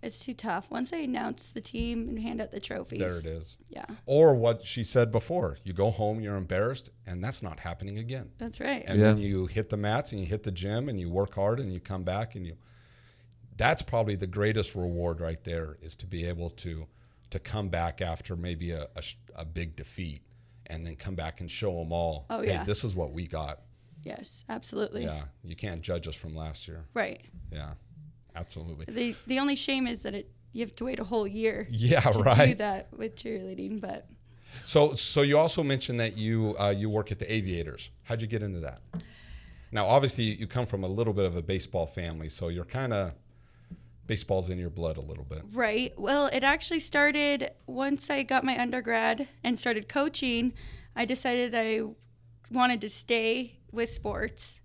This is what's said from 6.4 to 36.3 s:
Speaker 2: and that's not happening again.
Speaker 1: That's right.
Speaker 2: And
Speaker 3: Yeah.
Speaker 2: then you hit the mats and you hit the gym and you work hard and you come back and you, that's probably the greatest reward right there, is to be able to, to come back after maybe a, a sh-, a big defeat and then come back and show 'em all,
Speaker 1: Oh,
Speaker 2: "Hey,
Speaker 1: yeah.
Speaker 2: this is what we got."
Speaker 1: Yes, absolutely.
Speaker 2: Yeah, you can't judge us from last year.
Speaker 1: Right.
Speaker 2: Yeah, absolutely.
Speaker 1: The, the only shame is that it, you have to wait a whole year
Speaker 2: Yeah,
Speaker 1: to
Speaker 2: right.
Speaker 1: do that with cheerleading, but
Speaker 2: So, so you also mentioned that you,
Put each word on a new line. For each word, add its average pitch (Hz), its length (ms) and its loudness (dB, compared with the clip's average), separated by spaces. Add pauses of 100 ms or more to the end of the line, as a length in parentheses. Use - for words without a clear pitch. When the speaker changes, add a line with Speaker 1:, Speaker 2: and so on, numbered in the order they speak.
Speaker 2:
and 90 160 -4
that's 127 180 -4
not 82 200 -8
happening 95 380 -6
again. 117 300 -6 (100)
Speaker 1:
That's 233 200 -8
right. - 260 -2
Speaker 2:
And - 140 4
Speaker 3:
Yeah. 107 140 10
Speaker 2:
then 104 60 4
you 98 260 0
hit 104 240 -2
the 107 80 -2
mats 107 340 0
and 107 80 -4
you 92 80 -4
hit 104 160 -2
the 104 80 -4
gym 104 380 -2
and 107 100 -4
you 87 100 -4
work 98 260 0
hard 107 260 2
and 101 100 -4
you 90 80 -6
come 92 240 -6
back 98 320 -2
and 92 100 -8
you, 82 120 -10 (960)
that's - 280 4
probably 107 340 2
the 95 100 -2
greatest 104 480 2
reward 87 460 -2
right 82 240 -4
there, 82 360 -4
is 80 140 -12
to - 120 -12
be 87 180 -4
able 85 240 -4
to, 80 360 -8 (440)
to 92 100 -4
come 104 300 -2
back 85 320 0
after 85 340 -4
maybe 85 360 -4
a, 78 160 -4 (100)
a 82 40 -8
sh-, - 140 -8 (180)
a 85 120 -10
big 80 320 -6
defeat 73 460 -8 (420)
and 82 200 -8
then 80 120 -8
come 95 180 -6
back 82 240 -6
and 87 100 -8
show 92 300 0
'em 82 140 -2
all, 82 360 0
Speaker 1:
Oh, 226 120 -2
Speaker 2:
"Hey, - 60 0
Speaker 1:
yeah. 85 180 2
Speaker 2:
this 101 180 0
is 104 120 -2
what 78 180 -2
we 85 140 -6
got." 76 340 -6 (420)
Speaker 1:
Yes, - 460 -14
absolutely. 220 560 -6
Speaker 2:
Yeah, 76 180 -6 (200)
you 82 120 -12
can't 87 260 -6
judge 85 260 -4
us 78 60 -6
from 78 220 -10
last 78 320 -8
year. 82 260 -12
Speaker 1:
Right. 202 280 -4 (300)
Speaker 2:
Yeah, 76 220 -10 (640)
absolutely. 82 520 -10
Speaker 1:
The, 233 280 -2 (100)
the 262 140 0
only 285 160 2
shame 269 320 0
is 240 160 -6
that 208 100 -4
it, 202 160 -8 (240)
you 226 80 -4
have 220 140 -6
to 233 100 -6
wait 262 140 -4
a 233 40 -2
whole 208 220 0
year 208 460 -2
Speaker 2:
Yeah, 120 300 6
Speaker 1:
to 110 180 4
Speaker 2:
right. 127 300 10
Speaker 1:
do 117 60 2
that 101 400 -2
with 220 200 -6
cheerleading, 190 680 -6
but 185 260 -10 (560)
Speaker 2:
So, 147 300 6
so - 300 4
you 143 160 8
also 160 240 4
mentioned 131 380 0
that 107 180 0
you, 110 400 2